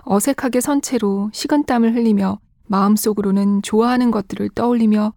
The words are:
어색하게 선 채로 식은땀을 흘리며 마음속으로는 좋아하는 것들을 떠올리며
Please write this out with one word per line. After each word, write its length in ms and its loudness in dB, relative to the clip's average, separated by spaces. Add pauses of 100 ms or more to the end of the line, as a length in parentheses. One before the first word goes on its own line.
어색하게 560 -2
선 220 0
채로 500 -2
식은땀을 600 0
흘리며 440 0 (280)
마음속으로는 960 0
좋아하는 480 2
것들을 400 -4
떠올리며 680 2